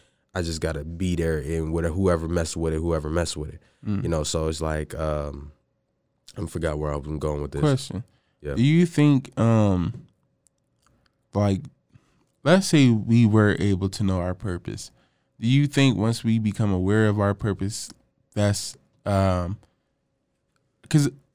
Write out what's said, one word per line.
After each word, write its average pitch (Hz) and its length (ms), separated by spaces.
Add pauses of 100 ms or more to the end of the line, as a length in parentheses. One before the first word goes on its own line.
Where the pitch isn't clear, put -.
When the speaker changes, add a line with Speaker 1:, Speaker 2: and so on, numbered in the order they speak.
(340)
Speaker 1:
I 92 80
just 82 200
gotta 78 240
be 87 300
there 82 240
and 80 340
whatever, 82 200
whoever 87 340
mess 82 280
with 82 180
it, 80 60
whoever 80 300
mess 82 260
with 76 200
it. - 60 (240)
Speaker 2:
Mm. 101 180
Speaker 1:
You 85 60
know, 80 140
so 80 240
it's 80 140
like, 78 340
um, 73 560 (880)
I 101 80
forgot 78 340
where 76 140
I - 20
was 76 240
going 73 220
with 71 100
this. 71 100
Speaker 2:
Question. 135 420 (380)
Speaker 1:
Yeah. 73 140
Speaker 2:
Do 117 80
you 160 220
think, 147 520
um, 107 680 (1300)
like, 101 280 (800)
let's 185 240
say 143 220
we 113 360
were 104 340
able 98 300
to 101 140
know 95 160
our 90 140
purpose. 90 580 (480)
Do 110 80
you 139 200
think 139 300
once 113 260
we 113 160
become 107 320
aware 98 360
of 104 120
our 101 140
purpose, 98 560 (440)
that's, 104 440 (280)
um, 95 520 (1300)
'cause 143 200 (260)